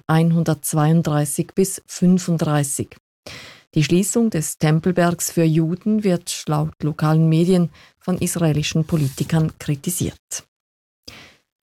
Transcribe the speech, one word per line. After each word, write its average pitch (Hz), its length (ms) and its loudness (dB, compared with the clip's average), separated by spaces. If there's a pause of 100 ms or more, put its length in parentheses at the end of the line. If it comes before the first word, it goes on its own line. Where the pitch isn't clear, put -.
einhundertzweiunddreißig 160 1500 0
bis - 320 0
fünfunddreißig. 165 1120 0 (800)
Die 156 80 4
Schließung 208 460 2
des - 300 -6
Tempelbergs 170 720 0
für 170 120 2
Juden 165 600 0
wird 175 420 -2
laut 151 380 -2
lokalen 156 440 2
Medien 170 440 2 (260)
von - 220 -6
israelischen 160 680 -2
Politikern 156 720 -2
kritisiert. - 600 -6 (1400)